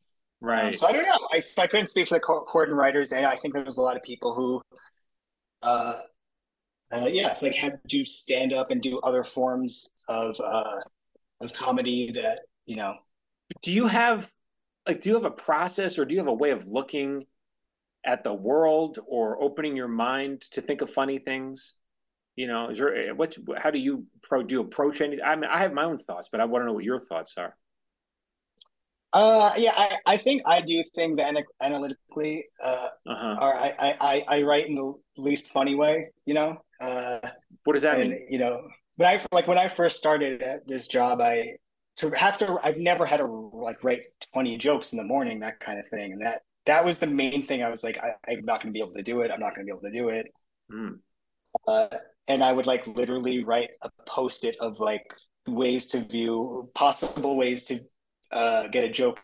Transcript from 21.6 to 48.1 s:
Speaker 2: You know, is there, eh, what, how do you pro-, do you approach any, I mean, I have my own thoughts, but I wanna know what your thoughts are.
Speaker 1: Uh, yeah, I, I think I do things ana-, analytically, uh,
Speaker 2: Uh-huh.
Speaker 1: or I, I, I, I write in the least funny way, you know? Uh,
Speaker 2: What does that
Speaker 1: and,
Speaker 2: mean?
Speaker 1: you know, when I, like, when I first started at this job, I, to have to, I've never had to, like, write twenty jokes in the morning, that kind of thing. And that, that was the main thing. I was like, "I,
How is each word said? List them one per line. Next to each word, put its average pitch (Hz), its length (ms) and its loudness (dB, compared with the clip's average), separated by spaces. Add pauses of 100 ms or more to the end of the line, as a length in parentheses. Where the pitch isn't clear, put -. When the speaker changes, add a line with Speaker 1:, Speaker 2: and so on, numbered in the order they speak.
Speaker 2:
You 127 120 -6
know, 117 220 -4
is 110 100 -6
there, 120 300 0
eh, - 20 -6
what, 156 260 -4 (200)
how 156 140 0
do 147 80 0
you 131 280 -2 (160)
pro-, 127 200 0
do 127 120 -2
you 123 60 2
approach - 400 0
any, 147 200 -2
I 156 140 2
mean, 151 140 -4
I 165 100 2
have 185 140 0
my 147 120 0
own 160 120 -2
thoughts, 87 340 -12
but 110 100 0
I 113 40 4
wanna 120 200 0
know 113 80 0
what 104 100 -4
your 120 160 -2
thoughts 82 380 -8
are. 87 180 -8 (1600)
Speaker 1:
Uh, 214 440 8
yeah, 226 180 4
I, 202 220 4 (100)
I 202 100 6
think 262 300 2
I 170 140 6
do 165 220 0 (120)
things 160 240 0
ana-, 147 240 0 (180)
analytically, 147 840 -4 (160)
uh, 127 260 -2 (180)
Speaker 2:
Uh-huh. 110 340 -6
Speaker 1:
or 135 160 2
I, 139 120 -2 (120)
I, 143 180 2 (300)
I, 147 120 2
I - 20 4
write 147 260 4
in 151 60 -4
the 139 200 -4 (240)
least 143 340 -2
funny 139 240 2
way, 151 360 2 (140)
you 143 80 -2
know? 151 240 0 (240)
Uh, 123 380 -6 (440)
Speaker 2:
What 147 100 0
does 139 100 0
that 147 160 4
Speaker 1:
and, 127 100 2
Speaker 2:
mean? 131 180 -8
Speaker 1:
you 131 120 -4
know, 123 280 -2 (280)
when 175 120 6
I, 190 240 4
like, 175 160 4
when 180 120 6
I 185 100 4
first 170 280 2
started 143 440 2
at 135 260 -6
this 131 200 -6
job, 123 340 2
I, 117 360 2 (400)
to 156 140 0
have 196 280 2
to, 185 240 0
I've 151 140 2
never 170 280 4
had 151 120 2
to, 139 100 2 (260)
like, 117 300 -8
write 123 180 2 (320)
twenty 123 240 0
jokes 139 360 0
in 117 40 -4
the 107 60 -4
morning, 113 380 -2
that 110 180 -8
kind 101 200 -8
of - 100 -14
thing. 104 240 -8
And 104 120 -8
that, 113 160 -4 (240)
that 156 180 6
was 175 140 2
the 170 80 -2
main 139 400 0
thing. 131 160 -2
I 120 80 0
was 117 140 -8
like, 113 160 -6
"I, 117 140 -4 (140)